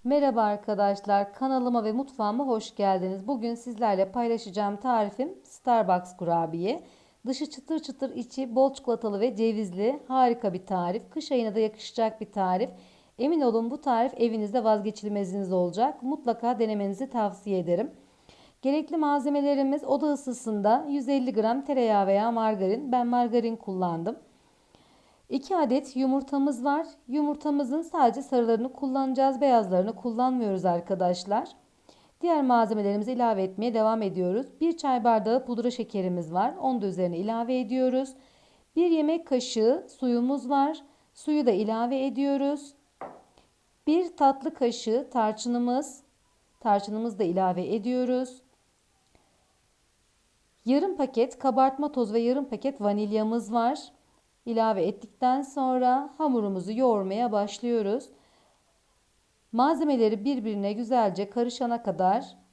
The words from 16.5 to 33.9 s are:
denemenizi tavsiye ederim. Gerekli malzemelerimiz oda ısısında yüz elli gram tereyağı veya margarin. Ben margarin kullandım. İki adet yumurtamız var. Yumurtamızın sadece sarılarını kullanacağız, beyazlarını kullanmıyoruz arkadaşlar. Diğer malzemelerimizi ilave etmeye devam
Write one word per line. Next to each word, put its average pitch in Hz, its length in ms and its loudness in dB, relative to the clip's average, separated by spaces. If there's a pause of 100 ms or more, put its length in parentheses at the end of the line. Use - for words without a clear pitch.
denemenizi 208 520 -2
tavsiye 202 480 -2
ederim. 175 320 0 (720)
Gerekli 294 340 0
malzemelerimiz 285 880 2
oda 285 280 0
ısısında 233 760 0
yüz 277 200 -2
elli 269 240 2
gram 226 320 0
tereyağı 226 420 2
veya 202 240 4
margarin. 220 640 0
Ben 247 140 2
margarin 240 500 2
kullandım. 185 600 -4 (1120)
İki 277 280 -2
adet 285 400 0
yumurtamız 269 680 0
var. 285 220 0 (220)
Yumurtamızın 294 760 0
sadece 269 400 2
sarılarını 240 500 0
kullanacağız, 269 680 0
beyazlarını 214 560 2
kullanmıyoruz 233 680 -2
arkadaşlar. 180 840 0 (720)
Diğer 330 220 2
malzemelerimizi 214 680 2
ilave 226 300 2
etmeye 196 320 -2
devam 220 280 2